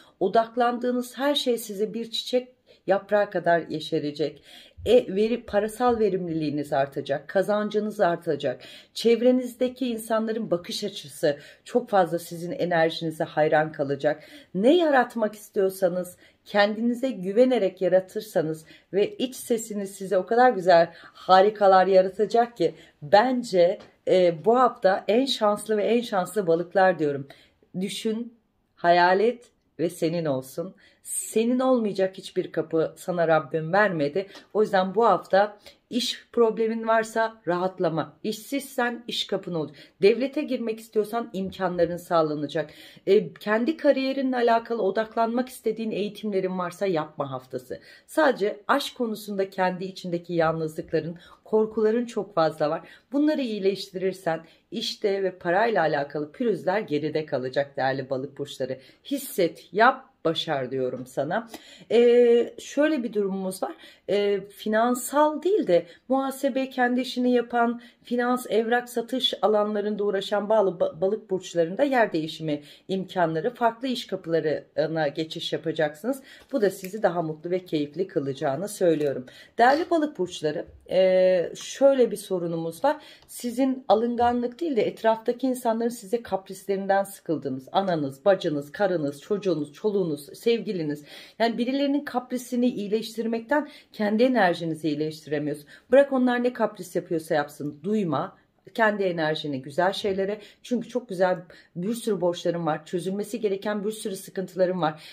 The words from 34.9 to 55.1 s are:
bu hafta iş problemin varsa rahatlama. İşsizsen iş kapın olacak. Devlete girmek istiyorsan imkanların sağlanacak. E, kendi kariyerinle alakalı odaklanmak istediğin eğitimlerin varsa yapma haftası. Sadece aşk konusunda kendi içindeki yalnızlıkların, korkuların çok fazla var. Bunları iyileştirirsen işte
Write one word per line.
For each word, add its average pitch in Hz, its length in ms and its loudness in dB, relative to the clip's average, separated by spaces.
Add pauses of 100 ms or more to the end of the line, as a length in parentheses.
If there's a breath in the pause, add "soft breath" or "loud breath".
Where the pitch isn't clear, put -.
bu 233 100 4
hafta 202 520 2 (320 loud breath)
iş - 420 -6
problemin 226 560 0
varsa 226 600 0
rahatlama. 175 760 -2
İşsizsen 240 840 -4
iş - 200 -6
kapın 185 260 -4
olacak. 151 240 -6 (240 loud breath)
Devlete 247 400 4
girmek 233 380 -4
istiyorsan 233 540 -4
imkanların 180 640 -2
sağlanacak. 151 720 -2 (380 loud breath)
E, 190 260 4
kendi 233 440 -2
kariyerinle 269 580 2
alakalı 233 460 0
odaklanmak 226 680 -2
istediğin 220 420 -4
eğitimlerin 190 640 -4
varsa 175 280 -6
yapma 151 460 -2
haftası. - 480 -10 (280 loud breath)
Sadece 208 600 0
aşk - 300 0
konusunda 202 520 -4
kendi 185 340 -2
içindeki 175 500 -8
yalnızlıkların, 160 840 -2 (260 loud breath)
korkuların 220 640 0
çok 214 300 -8
fazla 160 340 0
var. 165 120 -4 (300 loud breath)
Bunları 302 300 2
iyileştirirsen 190 1000 -2 (300 soft breath)
işte 196 520 -4